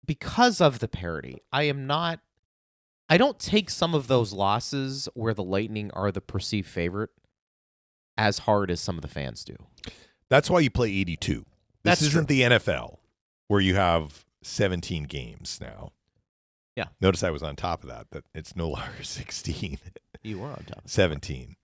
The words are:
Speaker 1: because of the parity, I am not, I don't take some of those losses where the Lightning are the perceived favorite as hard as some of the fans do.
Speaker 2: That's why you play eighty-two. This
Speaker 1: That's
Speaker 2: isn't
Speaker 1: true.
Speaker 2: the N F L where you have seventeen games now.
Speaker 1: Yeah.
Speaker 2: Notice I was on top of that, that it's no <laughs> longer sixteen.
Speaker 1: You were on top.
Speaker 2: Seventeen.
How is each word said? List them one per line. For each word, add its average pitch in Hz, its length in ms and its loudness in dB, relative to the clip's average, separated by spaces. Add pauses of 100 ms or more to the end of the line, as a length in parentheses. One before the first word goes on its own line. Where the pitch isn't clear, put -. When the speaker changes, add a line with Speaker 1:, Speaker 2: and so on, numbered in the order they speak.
Speaker 1:
because 226 560 2
of 139 180 4
the 113 80 -4
parity, 80 540 -8 (100)
I 143 120 0
am 139 240 -2
not, 165 320 -2 (880)
I 165 80 8
don't 254 220 4
take 208 300 0
some 170 240 0
of 139 140 0
those 117 260 4
losses 131 800 -2
where 113 200 -2
the 101 100 -4
Lightning 104 500 -2
are 101 180 0
the 92 100 -4
perceived - 460 -4
favorite 92 440 -4 (1040)
as 107 220 2
hard 101 320 2
as 85 80 -2
some 87 180 -6
of 78 40 -8
the 71 60 -10
fans 67 360 -8
do. - 120 -16 (760)
Speaker 2:
That's 139 200 4
why 175 120 6
you 135 80 4
play 117 220 2
eighty-two. 87 480 -2
This - 60 -16 (380)
Speaker 1:
That's 170 200 4
Speaker 2:
isn't 151 240 2
Speaker 1:
true. 143 80 4
Speaker 2:
the 131 100 6
N 120 80 6
F 110 160 4
L 64 320 -4 (480)
where 101 100 6
you 95 160 6
have 85 480 2 (180)
seventeen 87 600 -2
games - 560 -12
now. - 320 -14 (840)
Speaker 1:
Yeah. 107 80 -4 (160)
Speaker 2:
Notice 95 200 4
I 90 100 0
was 76 120 -6
on 73 140 -8
top 85 260 -4
of 69 60 -16
that, 60 220 -16
that - 120 -12 (100)
it's 80 220 -12
no 82 140 -2
<laughs> - 0 -
longer - 340 -8
sixteen. - 720 -8 (460)
Speaker 1:
You 107 160 -10
were 117 80 -10
on - 180 -14
top. - 200 -16
Speaker 2:
Seventeen. 71 800 -2